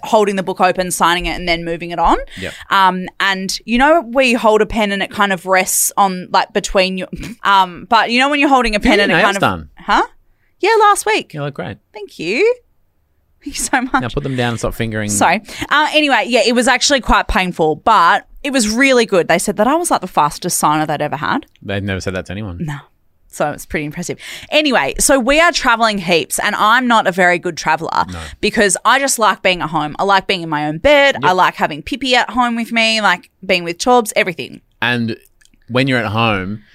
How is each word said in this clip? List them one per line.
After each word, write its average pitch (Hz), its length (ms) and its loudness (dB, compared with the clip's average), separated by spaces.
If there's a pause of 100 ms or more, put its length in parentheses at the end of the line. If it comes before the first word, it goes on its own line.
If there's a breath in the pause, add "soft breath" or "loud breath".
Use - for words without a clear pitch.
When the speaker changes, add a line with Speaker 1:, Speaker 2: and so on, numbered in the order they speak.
Speaker 1:
holding 208 320 2
the 190 60 -4
book 185 180 -6
open, 180 300 0
signing 175 360 0
it, 165 60 -4
and 175 160 -8
then 170 160 -2
moving 170 260 -8
it 170 80 -8
on. 185 180 2 (220 loud breath)
Speaker 2:
Yep. 180 160 -8 (160 loud breath)
Speaker 1:
Um, 185 380 2 (120)
and 190 440 -2
you 233 140 -2
know 311 240 4
where 233 220 0
you 240 140 2
hold 214 240 4
a 208 40 0
pen 208 260 -2
and 196 100 -2
it - 80 -6
kind 202 220 0
of 180 140 -6
rests 185 500 0
on, 185 340 0
like, - 220 0
between 185 460 0
your, 185 100 -8 (180)
<laughs> 208 160 -18
um, 185 480 2
but 220 200 4
you 240 100 2
know 277 100 2
when 294 100 0
you're 277 80 4
holding 240 260 2
a 208 40 0
Speaker 2:
When 202 40 -6
Speaker 1:
pen 220 180 4
Speaker 2:
are - 40 4
Speaker 1:
and - 80 0
it - 40 2
Speaker 2:
your 180 60 4
Speaker 1:
kind 202 120 2
Speaker 2:
nails - 20 -4
Speaker 1:
of 190 40 -2
Speaker 2:
done? 92 380 -2
Speaker 1:
Huh? 247 280 0 (540)
Yeah, 415 200 2
last 415 240 4
week. 415 300 -4
Speaker 2:
You 147 80 -6
look 143 120 -6
great. - 240 -10 (140)
Speaker 1:
Thank 415 260 -16
you. 214 240 -2 (1000)
Thank - 160 -12
you - 60 -6
so 269 180 0
much. 262 200 -2
Speaker 2:
Now 120 60 -4
put 143 140 -4
them 135 140 -6
down 120 140 0
and 113 80 -4
stop 110 160 -4
fingering. 110 360 -4
Speaker 1:
Sorry. 170 320 0 (260 loud breath)
Uh, 294 240 0
anyway, 277 360 2
yeah, 240 180 2
it 240 80 2
was 233 140 2
actually 262 340 2
quite 208 260 2
painful, 170 480 0
but 190 500 4 (160)
it 285 100 -4
was 233 220 0
really 254 300 4
good. 180 240 0
They 165 100 4
said - 180 -4
that 214 100 2
I 269 80 2
was, 349 160 -2
like, 269 100 0
the 185 60 -10
fastest 165 520 -2
signer 156 280 0
they'd 151 160 -2
ever 147 140 -4
had. - 300 -4 (140)
Speaker 2:
They've 98 220 -6
never 95 180 -4
said 92 140 -6
that 90 120 -6
to 87 60 -10
anyone. 95 300 -10
Speaker 1:
No. 147 160 -8 (560)
So 151 160 -2
it's - 160 -12
pretty 156 200 -6
impressive. 151 320 -8 (320 loud breath)
Anyway, 240 500 0
so 277 180 4
we 277 220 2
are 339 120 4
traveling 226 460 0
heaps, 170 400 -2
and 208 160 -2
I'm 233 320 2
not 226 200 4
a 185 60 0
very 180 260 2
good 165 180 -6
traveler 156 520 -2
Speaker 2:
No. 87 120 -12 (200 loud breath)
Speaker 1:
because 202 440 2
I 240 140 4
just 269 200 -2
like 214 240 0
being 180 180 0
at 151 100 -6
home. 151 280 -4
I 185 60 0
like 196 220 2
being 185 160 -2
in 165 60 -8
my 151 180 -2
own 156 120 -4
bed. 277 440 4
I 156 60 2
Speaker 2:
Yep. 185 80 2
Speaker 1:
like 170 200 2
having 156 260 -4
Pippi 254 320 -4
at 240 160 0
home 240 260 0
with 226 160 -6
me, 226 280 0
like, 180 300 0 (140)
being 180 200 0
with 170 140 -6
Chorbs, 247 360 2
everything. 170 460 -4 (200)
Speaker 2:
And 117 360 -2 (520)
when 127 200 0
you're 127 100 2
at 104 140 -2
home, 104 500 0 (120)